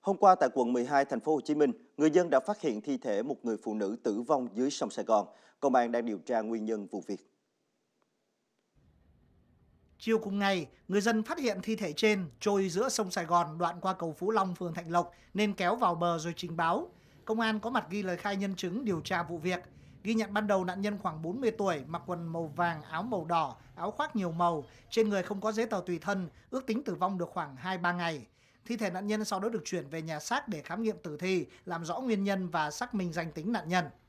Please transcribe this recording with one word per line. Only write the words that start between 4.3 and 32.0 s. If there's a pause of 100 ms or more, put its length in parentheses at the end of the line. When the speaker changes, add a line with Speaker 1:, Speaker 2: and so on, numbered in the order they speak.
Speaker 1:
dưới
sông
Sài
Gòn. (320)
Công
an
đang
điều
tra
nguyên
nhân
vụ
việc. (2750)
Speaker 2:
Chiều
cùng
ngày, (200)
người
dân
phát
hiện
thi
thể
trên (140)
trôi
giữa
sông
Sài
Gòn,
đoạn
qua
cầu
Phú
Long,
phường
Thạnh
Lộc, (220)
nên
kéo
vào
bờ
rồi
trình
báo. (360)
Công
an
có
mặt
ghi
lời
khai
nhân
chứng,
điều
tra
vụ
việc. (440)
Ghi
nhận
ban
đầu,
nạn
nhân
khoảng
bốn
mươi
tuổi,
mặc
quần
màu
vàng,
áo
màu
đỏ, (200)
áo
khoác
nhiều
màu, (260)
trên
người
không
có
giấy
tờ
tùy
thân, (200)
ước
tính
tử
vong
được
khoảng
hai
ba
ngày. (400)
Thi
thể
nạn
nhân
sau
đó
được
chuyển
về
nhà
xác
để
khám
nghiệm
tử
thi, (200)
làm
rõ
nguyên